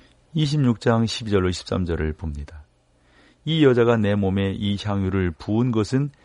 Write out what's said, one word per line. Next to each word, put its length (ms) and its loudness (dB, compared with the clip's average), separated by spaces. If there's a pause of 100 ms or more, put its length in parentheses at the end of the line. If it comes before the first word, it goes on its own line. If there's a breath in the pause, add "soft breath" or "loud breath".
(340 soft breath)
이십육 460 0
장 260 2
십이 240 -6
절로 200 2
십삼 360 -4
절을 260 -4
봅니다. 520 -12 (840 soft breath)
"이 180 2
여자가 320 6
내 180 2
몸에 380 0
이 240 -4
향유를 540 -2
부은 400 -2
것은 400 0 (140)